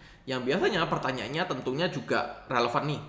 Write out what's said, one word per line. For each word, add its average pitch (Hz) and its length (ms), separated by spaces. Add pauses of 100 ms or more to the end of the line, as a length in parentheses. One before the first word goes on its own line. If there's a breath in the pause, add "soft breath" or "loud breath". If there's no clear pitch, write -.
(260 loud breath)
yang 131 160
biasanya 165 480
pertanyaannya 135 560
tentunya 143 480
juga 123 560
relevan 123 400
nih 131 200